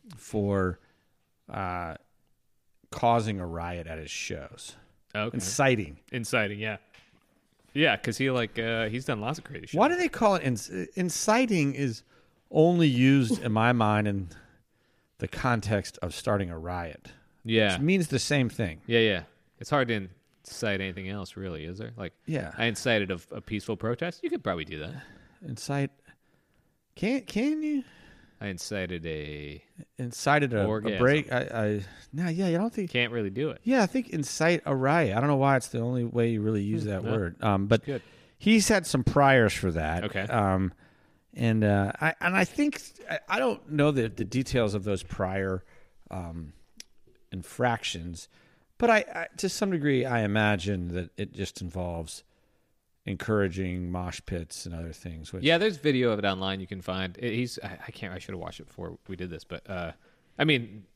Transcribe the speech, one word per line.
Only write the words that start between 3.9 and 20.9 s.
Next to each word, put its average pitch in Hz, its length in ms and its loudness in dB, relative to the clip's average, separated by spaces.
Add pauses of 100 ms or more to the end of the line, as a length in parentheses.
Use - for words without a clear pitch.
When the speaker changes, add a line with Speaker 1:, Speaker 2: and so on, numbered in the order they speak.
Speaker 1:
his 76 140 -12
shows. - 640 -10 (400)
Speaker 2:
Okay. 107 200 -4
Speaker 1:
Inciting. 107 640 0 (140)
Speaker 2:
Inciting, 107 480 -2
yeah. 107 180 -6 (960)
Yeah, 139 240 4
'cause - 200 -4
he, 131 140 2
like, 120 260 0
uh, 113 300 0
he's 120 180 -6
done 113 140 -2
lots 120 180 -4
of - 60 -16
crazy - 240 -14
shit. 147 120 -4
Speaker 1:
Why 247 100 6
do 349 80 0
they 359 100 0
call 202 280 2
it 170 80 -2
inc-, 139 520 -4
inciting 185 800 2
is 127 280 -4 (480)
only 165 360 6
used 131 560 6
in 120 80 0
my 110 220 4
mind 107 340 4
in 98 220 -2 (880)
the - 100 -6
context 104 760 -2
of 87 120 -6
starting 98 360 0
a 85 80 -8
riot. 85 520 -8 (340)
Speaker 2:
Yeah. 110 300 4
Speaker 1:
Which 90 80 0
means 170 260 4
the 131 120 0
same 135 300 2
thing. 85 380 -4
Speaker 2:
Yeah, 117 120 4
yeah. 104 240 4 (360)
It's 120 100 -14
hard 139 200 2
to 104 180 -2 (380)
incite 101 360 -2
anything 92 280 -6